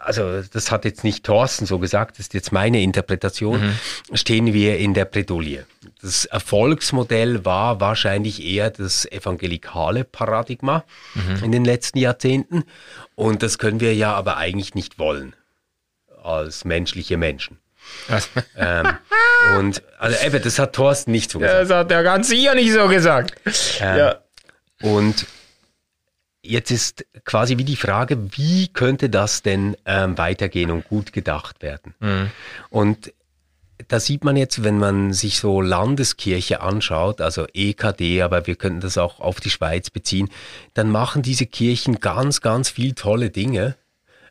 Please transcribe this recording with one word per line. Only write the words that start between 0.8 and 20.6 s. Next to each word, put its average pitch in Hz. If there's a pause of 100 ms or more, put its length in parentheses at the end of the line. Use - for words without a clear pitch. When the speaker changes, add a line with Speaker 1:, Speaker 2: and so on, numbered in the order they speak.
Speaker 1:
jetzt -
nicht 104
Thorsten 110
so 92
gesagt, 101
das 101
ist -
jetzt -
meine 107
Interpretation, 98 (480)
Speaker 2:
Mhm. -
Speaker 1:
stehen 113
wir 104
in 101
der 98
Bredouille. 82 (340)
Das -
Erfolgsmodell 117
war 98
wahrscheinlich 101
eher 101
das -
evangelikale 90
Paradigma 120 (320)
Speaker 2:
Mhm. 95
Speaker 1:
in 113
den 120
letzten 123
Jahrzehnten. 131 (500)
Und 107
das 110
können 110
wir 113
ja 107
aber 95
eigentlich 92
nicht -
wollen 73 (880)
als 78
menschliche 85
Menschen. 80 (500)
Speaker 2:
Was? 110 (280)
Speaker 1:
Ähm, 87 (720)
und, 98 (200)
also 117
eben, 139
das 117
hat 139